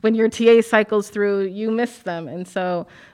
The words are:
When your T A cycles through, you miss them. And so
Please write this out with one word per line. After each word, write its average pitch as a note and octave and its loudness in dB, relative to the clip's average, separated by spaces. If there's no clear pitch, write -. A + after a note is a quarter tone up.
When A3 0
your A3+ 2
T A3+ 2
A A#3 8
cycles G#3+ 0
through, G3+ -2
you G#3 -6
miss A#3+ -4
them. E3+ -8
And F3 -10
so F3+ -6